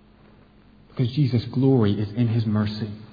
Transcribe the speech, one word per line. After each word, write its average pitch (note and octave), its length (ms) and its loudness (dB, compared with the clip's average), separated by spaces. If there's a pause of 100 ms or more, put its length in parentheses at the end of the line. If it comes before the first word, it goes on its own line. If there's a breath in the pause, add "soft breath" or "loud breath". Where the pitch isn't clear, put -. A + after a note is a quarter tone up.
(880)
Because B2 240 -2
Jesus' B2 320 2
glory B2+ 540 2
is G#2 100 -4
in A#2+ 180 0
his A2+ 180 0
mercy G#2+ 460 -2 (220)